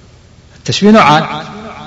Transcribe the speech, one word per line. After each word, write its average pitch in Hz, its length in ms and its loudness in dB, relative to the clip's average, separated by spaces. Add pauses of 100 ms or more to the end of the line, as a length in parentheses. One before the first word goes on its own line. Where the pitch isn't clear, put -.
(560)
التشبيه - 340 0
نوعان، 156 340 4 (640)